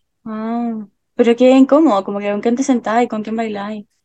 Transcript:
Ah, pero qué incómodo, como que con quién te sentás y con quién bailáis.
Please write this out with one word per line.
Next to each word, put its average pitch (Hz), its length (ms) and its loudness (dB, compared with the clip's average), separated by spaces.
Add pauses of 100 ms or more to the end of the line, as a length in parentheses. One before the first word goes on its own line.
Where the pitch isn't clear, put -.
(240)
Ah, 226 600 -6 (280)
pero 233 220 2
qué 254 140 4
incómodo, 262 540 4
como 202 160 -6
que 202 100 -4
con 208 100 -4
quién 233 160 -2
te 262 60 -2
sentás 233 400 0
y 233 60 -2
con 214 140 -8
quién 220 140 -8
bailáis. 208 500 -8 (180)